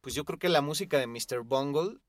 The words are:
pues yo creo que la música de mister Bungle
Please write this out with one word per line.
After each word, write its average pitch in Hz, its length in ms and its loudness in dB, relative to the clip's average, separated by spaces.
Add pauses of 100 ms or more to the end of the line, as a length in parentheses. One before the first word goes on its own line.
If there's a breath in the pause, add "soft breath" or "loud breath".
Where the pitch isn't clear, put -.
pues 123 160 -8
yo 147 80 -2
creo 165 160 -6
que 180 80 2
la 160 140 6
música 156 360 0
de 131 80 2
mister 120 360 -4
Bungle 143 560 0 (100)